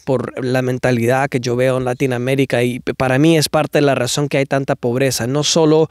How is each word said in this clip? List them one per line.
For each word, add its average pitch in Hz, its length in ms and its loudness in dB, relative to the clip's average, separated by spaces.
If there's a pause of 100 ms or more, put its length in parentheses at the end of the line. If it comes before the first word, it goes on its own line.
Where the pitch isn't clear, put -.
por 123 400 -4
la 127 160 0
mentalidad 127 680 0
que 131 100 -2
yo 120 160 -4
veo 127 240 0
en 127 60 -4
Latinoamérica, 127 760 -2
y 123 180 -2
p-, - 140 -6
para 131 240 0
mí 165 180 6
es 147 140 0
parte 151 300 0
de - 40 2
la 139 120 2
razón 131 340 -2
que 156 80 -2
hay 135 80 0
tanta 139 300 -2
pobreza, 123 500 -2
no 143 180 -2
solo 156 480 2